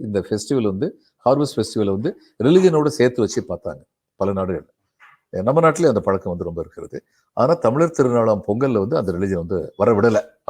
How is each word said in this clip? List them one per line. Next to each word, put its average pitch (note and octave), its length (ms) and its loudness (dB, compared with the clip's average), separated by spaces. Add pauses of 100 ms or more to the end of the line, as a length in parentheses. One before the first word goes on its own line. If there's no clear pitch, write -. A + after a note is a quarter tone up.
இந்த G2+ 280 -4
ஃபெஸ்டிவல் A2 380 -2
வந்து G2 320 -4 (260)
ஹார்வெஸ்ட் C#3+ 340 0
ஃபெஸ்டிவலை G#2 320 -2
வந்து A2 280 -4 (240)
ரிலிஜனோட D#3+ 440 4
சேர்த்து B2 340 0
வச்சு G#2 280 -2
பார்த்தாங்க E2 340 -10 (320)
பல G2 180 -2
நாடுகள்ல. F#2 360 -6 (600)
நம்ம A#2+ 300 0
நாட்டிலேயே D#3+ 280 4
அந்த A2 120 2
பழக்கம் F#2+ 300 -2
வந்து F2 140 -6
ரொம்ப E2+ 180 -8
இருக்கிறது. D#2 420 -14 (300)
ஆனா C3+ 200 2
தமிழர் D#3+ 440 0
திருநாளாம் A#2 500 2
பொங்கல்ல A#2+ 320 0
வந்து G#2 180 -2
அந்த F#2+ 140 -2
ரிலிஜன் F2+ 340 -4
வந்து E2+ 320 -6
வர A2+ 160 4
விடல G#2+ 280 4 (280)